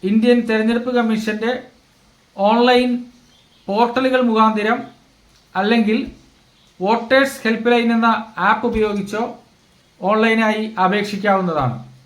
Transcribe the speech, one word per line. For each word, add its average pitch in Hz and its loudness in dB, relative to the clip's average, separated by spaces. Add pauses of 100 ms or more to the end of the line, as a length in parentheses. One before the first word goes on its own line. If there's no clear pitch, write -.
(120)
ഇന്ത്യൻ 240 4 (100)
തെരഞ്ഞെടുപ്പ് 233 0
കമ്മീഷന്റെ 220 -2 (960)
ഓൺലൈൻ 247 4 (760)
പോർട്ടലുകൾ 247 0
മുഖാന്തരം 220 2 (800)
അല്ലെങ്കിൽ 220 2 (880)
വോട്ടേഴ്സ് 240 0
ഹെൽപ്പ് 226 0
ലൈൻ 233 2
എന്ന 233 2 (400)
ആപ്പ് 220 0
ഉപയോഗിച്ചോ 208 -2 (880)
ഓൺലൈനായി 220 0 (200)
അപേക്ഷിക്കാവുന്നതാണ്. 190 -2 (300)